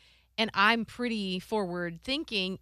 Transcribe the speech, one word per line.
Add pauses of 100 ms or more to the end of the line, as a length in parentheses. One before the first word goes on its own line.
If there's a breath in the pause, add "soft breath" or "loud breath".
(380 soft breath)
And
I'm
pretty
forward
thinking,